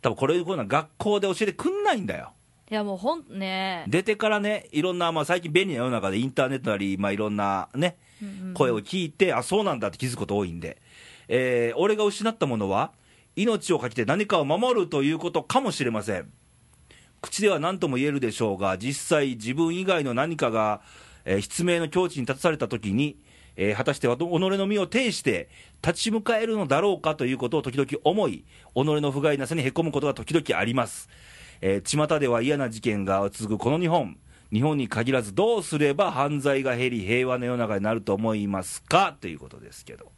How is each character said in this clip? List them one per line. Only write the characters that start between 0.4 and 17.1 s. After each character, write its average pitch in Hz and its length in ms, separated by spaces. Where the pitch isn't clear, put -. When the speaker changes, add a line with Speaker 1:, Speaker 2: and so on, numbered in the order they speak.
Speaker 1:
う - 20
い 180 120
う - 20
の - 60
は - 20
学 143 320
校 208 240
で 196 80
教 185 140
え - 20
て 196 80
く - 160
ん 403 160
な 403 80
い 233 80
ん 180 60
だ 87 120
よ。 - 140
Speaker 2:
い 214 40
や、 214 80
も 202 120
う - 20
ほ 240 200
ん-、 311 120
ね。 190 600
Speaker 1:
出 156 140
て 208 140
か 214 140
ら 208 100
ね、 208 320
い 147 80
ろ 180 140
ん 175 40
な、 170 140
ま 160 80
あ、 147 60
最 175 160
近 165 100
便 190 160
利 165 60
な 120 60
世 120 40
の 127 60
中 98 200
で 98 80
イ 120 60
ン 135 60
タ 131 160
ー - 20
ネ 135 80
ッ 123 60
ト 120 80
な 104 80
り、 98 180
ま 101 140
あ、 - 20
い 101 60
ろ 107 100
ん 104 80
な 98 380
ね、 170 240
Speaker 2:
う - 20
ん 202 40
う - 20
ん 185 180
う - 40
ん。 - 20
Speaker 1:
声 139 160
を 110 100
聞 175 240
い 156 60
て、 180 240
あ、 120 80
そ 196 180
う 214 40
な 180 100
ん 117 60
だ 104 80
っ - 20
て - 80
気 127 80
づ 123 60
く 117 40
こ 101 100
と 101 120
多 101 80
い 87 40
ん 85 100
で。 80 200
え 123 460
ー、 127 40
俺 208 180
が 214 80
失 208 240
っ 220 60
た 170 120
も 123 100
の 101 140
は、 113 220
命 202 380
を 151 40
懸 123 160
け 123 80
て 104 40
何 180 200
か 226 120
を 185 80
守 220 360
る 160 60
と 151 140
い 147 100
う 160 60
こ 170 120
と 156 120
か - 180
も 247 100
し 147 140
れ 120 60
ま 110 120
せ 101 140
ん。 80 160